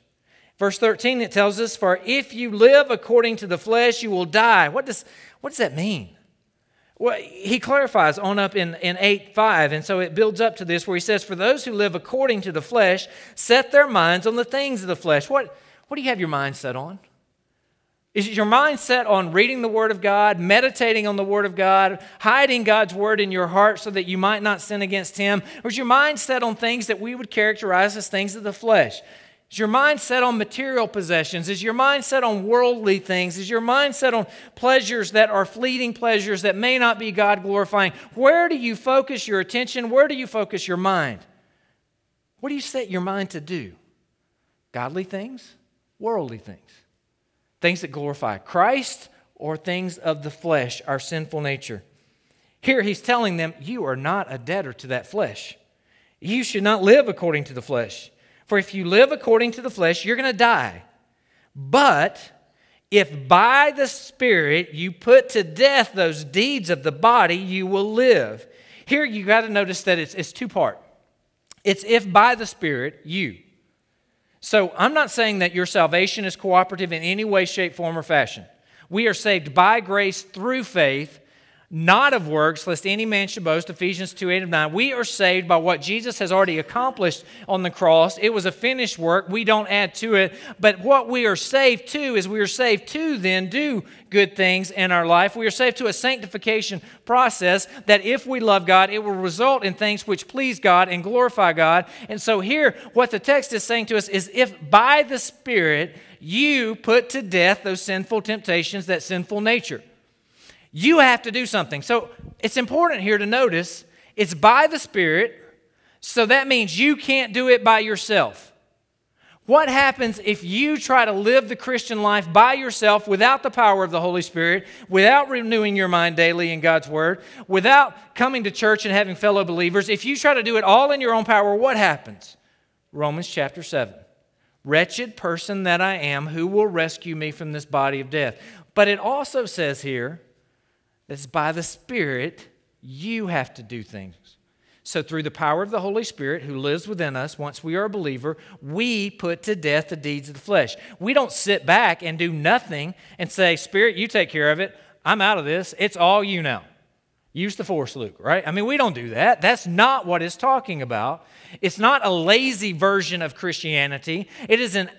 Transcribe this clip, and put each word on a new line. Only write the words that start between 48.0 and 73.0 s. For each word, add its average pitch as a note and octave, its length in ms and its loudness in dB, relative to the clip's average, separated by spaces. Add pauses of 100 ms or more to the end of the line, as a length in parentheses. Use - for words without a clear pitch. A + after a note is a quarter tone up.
Christ A3+ 680 -2 (280)
or D#3 200 -8
things F3+ 420 -8
of D#3 240 -4
the D3 80 -8
flesh, D3 560 -4
our C#3 140 -4
sinful D#3+ 400 -8
nature? C3+ 420 -8 (800)
Here C4 220 2
he's G3 180 -4
telling A3+ 380 0
them, D#3+ 240 -6
"You G3+ 240 -8
are C3+ 100 -4
not E3 340 -4
a C3 80 -10
debtor C#3+ 360 -6
to - 140 -18
that B2 200 -6
flesh. D#3+ 480 -6 (640)
You A#3 240 -4
should G3+ 200 -4
not G#3 200 2
live A#3 240 8
according D#3 380 -4
to C3+ 80 -18
the B2 80 -10
flesh. A#2 500 -6 (360)
For G#3 100 2
if F#3+ 160 -2
you F#3+ 100 -6
live A3+ 300 6
according A#3 380 2
to A#3 100 -12
the B3 80 -8
flesh, E3+ 340 0
you're A3+ 140 -2
gonna B3+ 160 -2
die. D#3 500 0 (720)
But E3 640 2 (720)
if D3 380 0
by B3+ 420 6
the C4+ 160 -2
Spirit F3 840 0
you F3 180 -8
put B3+ 380 6
to - 120 -2
death A#3 520 2
those E3 320 -2
deeds G3 440 -2
of D3 140 -2
the D#3 80 -2
body, F3+ 460 4
you F#3+ 280 -6
will G3 280 -2
live." E3+ 520 2 (400)
Here D4 200 0
you G#3+ 180 -8
gotta A3+ 240 2
notice G3+ 360 -2
that F3+ 160 0
it's, D#3 160 -8
it's - 180 -10
two B3 160 -10
part. C#3 300 -2 (840)
It's G3 220 -2
"if G#3+ 260 0
by A3 240 6
the A3 100 -10
Spirit C#3+ 600 -6